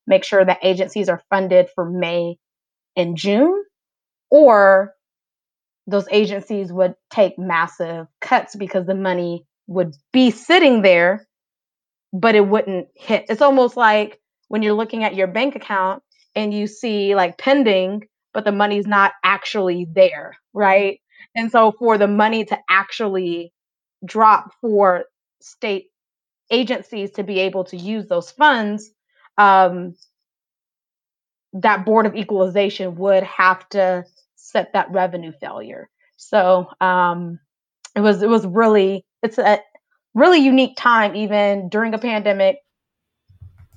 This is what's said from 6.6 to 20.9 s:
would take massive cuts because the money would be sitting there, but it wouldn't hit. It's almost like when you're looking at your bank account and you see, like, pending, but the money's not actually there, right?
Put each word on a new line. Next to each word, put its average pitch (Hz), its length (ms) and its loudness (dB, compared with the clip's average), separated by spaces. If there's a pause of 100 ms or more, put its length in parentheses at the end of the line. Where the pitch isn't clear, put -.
would 185 220 0 (160)
take 190 300 0
massive 170 640 -6 (160)
cuts - 340 -2
because 190 300 -6
the 190 80 -2
money 175 540 -6 (180)
would 175 300 -6 (160)
be 254 180 4
sitting 277 540 2
there, 180 440 2 (840)
but 214 220 2
it 202 120 4
wouldn't 196 460 -4
hit. - 340 -4
It's 220 140 -6
almost 262 340 4
like 214 460 0 (280)
when 214 120 -4
you're 214 120 0
looking 220 300 -4
at 196 120 -4
your 190 100 0
bank 226 300 -4
account 196 480 -6 (320)
and 214 180 -4
you 208 140 -4
see, 208 480 -4
like, 185 240 -2
pending, 214 680 0 (260)
but 214 120 -8
the 208 60 0
money's 202 340 -2
not 196 280 2 (100)
actually 185 680 -4
there, 165 460 0 (160)
right? 196 480 0 (340)